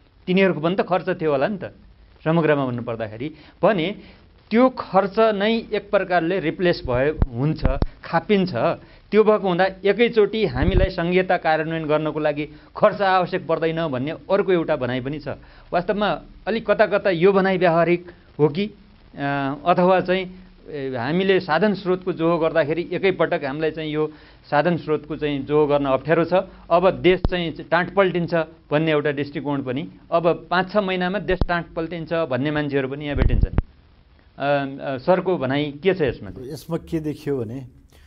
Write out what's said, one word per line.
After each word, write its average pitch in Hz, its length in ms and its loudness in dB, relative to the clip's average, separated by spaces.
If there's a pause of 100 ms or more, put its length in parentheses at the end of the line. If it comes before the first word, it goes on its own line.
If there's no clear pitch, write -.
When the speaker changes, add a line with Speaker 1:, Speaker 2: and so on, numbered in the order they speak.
(260)
Speaker 1:
तिनीहरूको 185 340 2
पनि 170 160 0
त 175 40 -2
खर्च 175 400 -2
थियो 156 100 0
होला 143 180 2
नि 208 140 -6
त 104 100 -12 (520)
समग्रमा 151 420 2
भन्नुपर्दाखेरि। 117 680 -6 (280)
भने 185 340 0 (540)
त्यो 247 180 4
खर्च 196 500 -2
नै 220 540 0
एक 202 180 -6
प्रकारले 185 500 0
रिप्लेस 170 460 0
भयो, 135 440 0
हुन्छ, 135 340 -2 (400)
खापिन्छ। 180 500 0 (560)
त्यो 214 140 6
भएको 196 240 4
हुँदा 175 160 4 (200)
एकैचोटि 214 600 2
हामीलाई 180 440 2
संहिता 180 460 0
कार्यान्वयन 160 500 -2
गर्नको 151 340 0
लागि 147 280 -2 (280)
खर्च 196 240 2
आवश्यक 185 460 0
पर्दैन 165 420 0
भन्ने 131 220 -4
अर्को 185 420 0
एउटा 156 240 0
भनाइ 127 240 -2
पनि 143 180 -6
छ। 139 100 -12 (440)
वास्तवमा 185 500 -2 (240)
अलिक 220 240 -2
कता 208 160 4
कता 202 240 0
यो 180 220 4
भनाइ 190 260 4
व्यावहारिक 170 520 2 (280)
हो 147 100 4
कि, 196 220 -4 (440)
अ, 139 400 -4 (120)
अथवा 180 340 4
चाहिँ, 185 460 -4 (240)
ए, 135 260 -6
हामीले 180 440 2
साधन 185 340 2
स्रोतको 180 380 -2
जोहो 165 260 0
गर्दाखेरि 160 540 0
एकैपटक 165 520 0
हामीलाई 151 260 -2
चाहिँ 156 200 -8
यो 151 200 -2 (400)
साधन 165 260 2
स्रोतको 151 400 -4
चाहिँ 143 260 -4
जोहो 147 240 2
गर्न 143 200 2
अप्ठ्यारो 139 380 2
छ, 165 80 -4 (380)
अब 180 200 4
देश 160 300 2
चाहिँ 175 320 -2
टाँट 180 420 -2
पल्टिन्छ 175 400 0 (360)
भन्ने 160 200 2
एउटा 147 220 2
दृष्टिकोण 143 500 -4
पनि, 131 280 -6 (200)
अब 165 400 0
पाँच 185 220 -2
छ 208 40 0
महिनामा 185 420 -2
देश 180 200 -2 (100)
टाँट 170 260 -4
पल्टिन्छ 165 380 -6
भन्ने 151 380 0
मान्छेहरू 143 380 -2
पनि 143 160 -8
यहाँ 147 120 -4
भेटिन्छन्। - 440 2 (800)
अ, - 40 -6
अ, 139 560 -2
सरको 180 400 2
भनाइ 139 340 -2
के 175 220 0
छ 180 60 -4
यसमा 107 300 -2
चाहिँ? 123 220 -12
Speaker 2:
यसमा 160 240 -8
के 165 240 -6
देखियो 147 380 -4
भने 123 280 -8 (400)